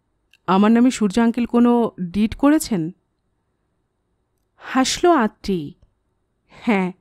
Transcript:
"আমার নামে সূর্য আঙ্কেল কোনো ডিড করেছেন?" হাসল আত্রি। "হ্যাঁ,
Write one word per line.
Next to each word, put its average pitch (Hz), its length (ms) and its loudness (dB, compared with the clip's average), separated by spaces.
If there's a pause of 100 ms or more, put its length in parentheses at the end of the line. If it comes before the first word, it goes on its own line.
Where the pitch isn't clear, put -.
(480)
"আমার 202 240 4
নামে 240 200 4
সূর্য 208 280 -2
আঙ্কেল 233 260 0
কোনো 240 460 2 (100)
ডিড 202 340 -4
করেছেন?" 240 560 0 (1600)
হাসল - 540 -2
আত্রি। 202 640 -2 (760)
"হ্যাঁ, 190 540 -4